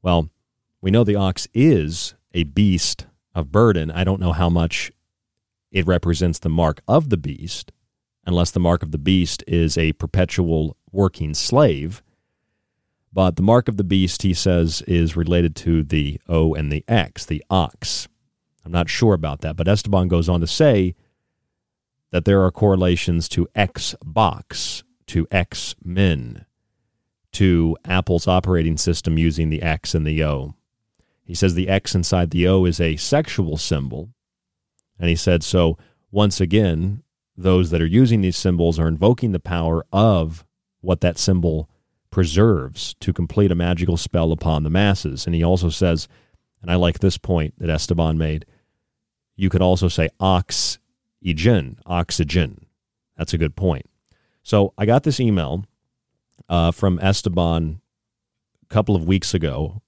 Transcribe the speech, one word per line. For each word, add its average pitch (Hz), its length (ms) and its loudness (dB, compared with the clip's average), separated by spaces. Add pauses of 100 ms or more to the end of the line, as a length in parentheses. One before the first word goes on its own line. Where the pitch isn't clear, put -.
Well, 85 300 0 (500)
we 95 120 0
know 117 100 4
the 101 140 2
ox 95 380 -2
is 98 600 0 (200)
a 87 100 0
beast 90 600 0 (280)
of 73 160 -4
burden. 92 400 2
I 87 140 -2
don't 98 160 0
know 87 100 0
how 85 180 0
much 85 440 -2 (800)
it 90 160 0
represents 87 500 0
the 82 120 -4
mark 80 360 0
of 143 240 0
the 104 60 0
beast, 73 560 -10 (520)
unless 87 280 0
the 95 80 -2
mark 87 240 0
of 76 80 -10
the 80 60 -6
beast 90 500 0
is 82 280 0
a 80 180 0
perpetual 82 840 -2 (160)
working 90 420 -2
slave. 95 680 0 (1120)
But 92 220 2
the 87 80 -2
mark 117 240 4
of 110 100 -4
the 101 60 -2
beast, 92 400 0
he 92 120 2
says, 85 480 0
is 82 340 0
related 85 400 0
to 82 260 0
the 73 460 -4
O 80 260 2
and 73 160 -4
the 76 160 -4
X, - 380 -2
the 76 260 -6
ox. - 560 -2 (600)
I'm 82 60 -10
not 87 160 0
sure 110 240 2
about 78 300 -4
that, 80 140 -6
but 85 120 -2
Esteban 98 400 0
goes 85 180 2
on 87 140 0
to 82 60 -2
say 101 480 2 (1160)
that 87 120 -2
there 98 180 4
are 92 80 4
correlations 90 800 2
to 85 260 -2
Xbox, - 1300 -4 (240)
to 82 220 -2
X-Men, 87 1160 -4 (840)
to 85 520 2
Apple's 90 420 0
operating 87 520 2
system 82 400 -2
using 80 320 2
the 78 100 -4
X 80 340 -4
and 78 120 0
the 78 180 0
O. 73 300 -4 (680)
He 87 120 -14
says 92 180 0
the 87 160 -2
X 98 260 -2
inside 87 360 0
the 87 180 2
O 95 160 4
is 87 160 0
a 80 160 0
sexual 92 600 -2
symbol. 76 560 -6 (840)
And 87 120 0
he 85 60 2
said, 85 280 0
so 85 320 2 (340)
once 101 300 0
again, 95 640 0 (340)
those 92 320 2
that 82 140 0
are 82 40 2
using 113 360 4
these 92 160 -2
symbols 85 400 2
are 80 100 2
invoking 101 440 2
the 87 80 -4
power 82 520 -2
of 92 500 2 (380)
what 90 220 -2
that 87 160 0
symbol 82 500 0 (420)
preserves 87 880 0
to 95 120 -4
complete 90 400 0
a - 20 0
magical 87 440 0
spell 82 340 -2
upon 80 300 -2
the 76 80 -2
masses. 92 560 0
And 85 80 -2
he 82 100 2
also 87 240 2
says, 82 400 -2 (540)
and 87 80 -8
I 87 60 2
like 87 240 2
this 95 180 0
point 82 400 -2
that 82 100 -6
Esteban 80 480 -2
made, 78 300 -4 (880)
you 95 140 0
could 92 100 0
also 92 280 2
say 82 200 0 (120)
oxygen, 90 1600 -2
oxygen. 85 840 -2 (520)
That's 82 160 -6
a 85 40 -2
good 78 180 -2
point. 90 280 -2 (600)
So 101 340 2
I 104 80 0
got 123 160 4
this 147 160 -2
email, 95 460 0 (840)
uh, 85 220 2
from 90 300 0
Esteban 85 800 0 (840)
a - 100 -20
couple 104 220 2
of 82 140 -2
weeks 95 260 0
ago 78 540 -4